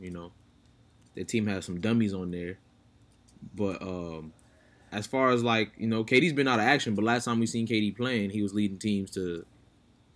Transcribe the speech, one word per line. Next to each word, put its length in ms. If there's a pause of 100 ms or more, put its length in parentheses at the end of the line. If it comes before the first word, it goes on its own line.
you 100
know, 220 (840)
the 100
team 220
has 180
some 160
dummies 340
on 160
there. 280 (960)
But, 280
um, 500 (600)
as 140
far 240
as, 120
like, 340
you 120
know, 160
K 160
D's 120
been 140
out 140
of 40
action, 300
but 100
last 200
time 160
we 60
seen 200
K 140
D 100
playing, 400
he 120
was 120
leading 240
teams 340
to, 320 (720)